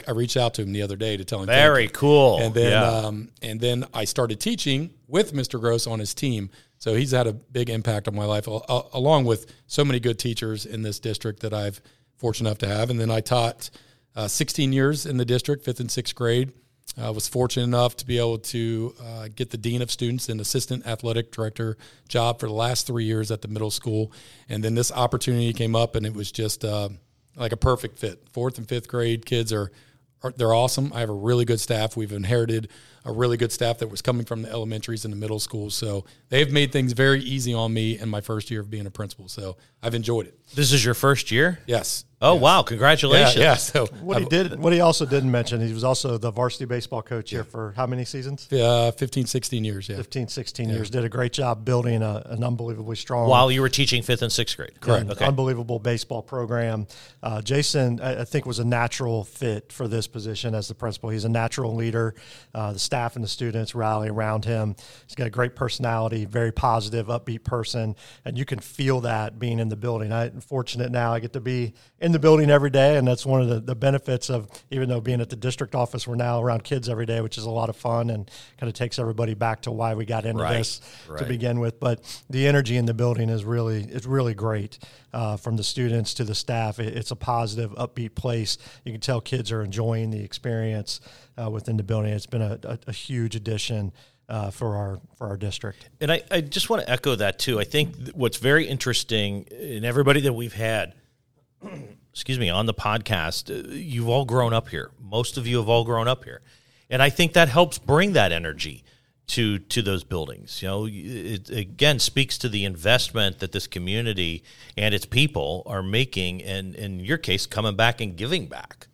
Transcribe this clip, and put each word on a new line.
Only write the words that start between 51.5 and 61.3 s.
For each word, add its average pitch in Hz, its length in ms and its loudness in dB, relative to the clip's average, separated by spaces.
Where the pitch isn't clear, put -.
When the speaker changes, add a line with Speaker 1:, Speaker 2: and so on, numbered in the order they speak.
Speaker 3:
building 120 380 2
a, 107 240 -2
an 117 180 -4
unbelievably 113 520 -4
strong 120 340 2
Speaker 2:
While 127 220 10
you 131 100 2
were 131 80 4
teaching 127 320 2
fifth 123 220 2
and 113 80 -2
sixth - 260 -2
grade? - 240 -12
Speaker 1:
Correct. 110 240 4
Speaker 3:
an 98 60 -4
Speaker 2:
Okay. 101 140 0
Speaker 3:
unbelievable 123 540 0
baseball 117 440 -2
program. 117 640 -2
Uh, 110 200 -4
Jason, 127 600 2
I, 127 200 -4
I 120 40 -4
think, 143 220 -2
was 117 120 -4
a 117 60 0
natural 117 580 0
fit 110 480 -4
for 123 160 -6
this 110 200 -2
position 110 480 -6
as 104 120 -4
the - 80 -10
principal. 113 360 -6
He's 107 140 -4
a 113 40 2
natural 113 460 0